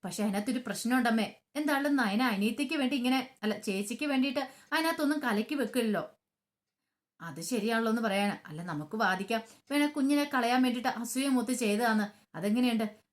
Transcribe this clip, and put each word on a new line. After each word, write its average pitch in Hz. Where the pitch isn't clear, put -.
പക്ഷെ 185
അതിനകത്തൊരു 208
പ്രശ്നമുണ്ടമ്മേ. 226
എന്തായാലും 285
നയന 226
അനിയത്തിക്ക് 247
വേണ്ടി 277
ഇങ്ങനെ, 254
അല്ല, 208
ചേച്ചിക്ക് 208
വേണ്ടിയിട്ട് 269
അതിനകത്തൊന്നും 320
കലക്കി 220
വെക്കില്ലല്ലോ. 220
അത് 165
ശരിയാണല്ലോ 226
എന്ന് 233
പറയാണ്. 202
അല്ല, 160
നമുക്ക് 156
വാദിക്കാം, 196
വേണേ 294
കുഞ്ഞിനെ 285
കളയാൻ 254
വേണ്ടിയിട്ട് 247
അസൂയ 247
മൂത്ത് 254
ചെയ്തതാന്ന്, 220
അതെങ്ങനെയുണ്ട്? 214